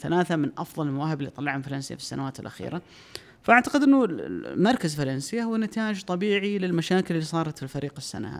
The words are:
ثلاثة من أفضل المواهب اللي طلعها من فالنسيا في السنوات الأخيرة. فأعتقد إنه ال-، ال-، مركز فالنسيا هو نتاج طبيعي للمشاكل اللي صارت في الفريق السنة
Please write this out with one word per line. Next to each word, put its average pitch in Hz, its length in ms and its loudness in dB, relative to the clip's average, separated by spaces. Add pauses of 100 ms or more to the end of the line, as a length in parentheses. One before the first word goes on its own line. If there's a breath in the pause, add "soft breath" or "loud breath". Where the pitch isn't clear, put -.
ثلاثة 170 360 2
من 143 220 0
أفضل 160 280 -4
المواهب 143 340 -2
اللي 135 100 -6
طلعها 139 260 -4
من 135 60 -4
فالنسيا 135 340 -8
في 135 60 -14
السنوات 135 380 -6
الأخيرة. 127 420 -8 (600 loud breath)
فأعتقد 247 400 6
إنه 277 220 8
ال-، 156 160 -2
ال-، 71 420 -4
مركز 185 320 4
فالنسيا 139 480 -2
هو 226 140 -2
نتاج 214 480 -2
طبيعي 202 540 0
للمشاكل 185 560 2
اللي 160 120 0
صارت 160 300 -2
في - 60 -14
الفريق 139 340 -6
السنة 110 320 -8 (120)